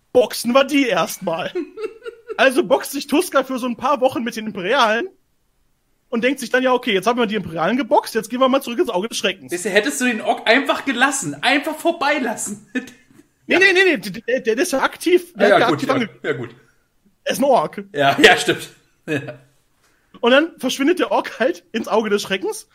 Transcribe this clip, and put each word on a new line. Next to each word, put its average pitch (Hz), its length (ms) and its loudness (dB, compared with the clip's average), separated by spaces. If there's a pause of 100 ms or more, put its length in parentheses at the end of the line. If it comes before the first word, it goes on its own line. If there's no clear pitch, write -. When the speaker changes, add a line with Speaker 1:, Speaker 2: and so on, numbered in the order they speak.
(120)
Speaker 1:
boxen 233 400 2
wir 269 120 6
die 277 220 2
erstmal." 175 640 -2 (840)
Also 254 280 2
boxt 262 280 0
sich 277 140 -8
Tuska 285 380 0
für 262 140 -6
so 240 80 -6
ein 240 100 -6
paar 269 260 -2
Wochen 254 200 0
mit 233 140 -6
den 220 100 -8
Imperialen 220 640 0 (1000)
und 226 120 -4
denkt 277 180 0
sich 233 100 -12
dann, 254 120 2
"Ja, 254 120 2
okay, 247 180 -2
jetzt 185 140 0
haben 240 120 2
wir 240 80 2
die 202 100 -2
Imperialen 170 420 -2
geboxt, 277 360 0
jetzt 220 140 -4
gehen 247 120 -4
wir 262 80 4
mal 269 140 2
zurück 240 160 -6
ins 349 120 0
Auge 196 180 -2
des - 80 -10
Schreckens." 170 360 -4
Speaker 2:
Weißt 175 120 -4
du, 208 60 -4
hättest 214 300 2
du 254 40 0
den 233 160 0
Ork - 280 -2
einfach 269 360 2
gelassen, 254 580 -2
einfach 294 340 0
vorbeilassen. 294 960 -4
<laughs> - 20 -4 (720)
Speaker 1:
Nee, 254 60 2
Speaker 2:
Ja. 339 60 4
Speaker 1:
nee, 392 140 6
nee, 381 100 6
nee, 330 140 4
der, 220 420 -4
der, 220 160 0
der - 80 -2
ist - 80 -4
ja 262 100 0
aktiv, - 520 0
der 226 120 2
Speaker 2:
Ah, - 40 6
ja, 196 40 6
Speaker 1:
hat 170 60 6
ja 170 80 2
Speaker 2:
gut, 160 60 2
Speaker 1:
aktiv 131 140 -4
Speaker 2:
ja, 254 60 2
Speaker 1:
ange- 240 140 -2 (180)
Speaker 2:
ja, 156 60 0
gut. 127 180 -8 (720)
Speaker 1:
Er 302 100 -4
ist 180 60 -4
ein 247 60 0
Ork. 202 480 0
Speaker 2:
Ja, 139 280 2
ja, 196 160 8
stimmt. - 340 -2 (360)
Ja. 151 140 -4 (1000)
Speaker 1:
Und 240 120 2
dann 311 260 2
verschwindet 277 400 0
der 226 140 -2
Ork - 260 -2
halt 269 320 -2
ins 220 160 -6
Auge 214 240 0
des 202 120 0
Schreckens 254 520 -6